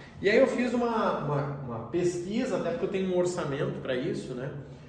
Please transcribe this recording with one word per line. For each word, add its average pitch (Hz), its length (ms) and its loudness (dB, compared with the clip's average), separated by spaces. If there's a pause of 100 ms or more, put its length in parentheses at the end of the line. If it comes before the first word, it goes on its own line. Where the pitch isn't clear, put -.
(200)
E 185 80 4
aí 220 80 6
eu 262 120 8
fiz 247 260 0
uma, 226 440 2
uma, 143 240 0 (220)
uma 117 140 -6 (120)
pesquisa, 190 680 0
até 170 140 0
porque 175 160 -2
eu - 40 0
tenho 190 240 0
um 180 40 4
orçamento 156 640 0
pra 131 140 -2
isso, 135 400 -2
né? 127 160 -6 (380)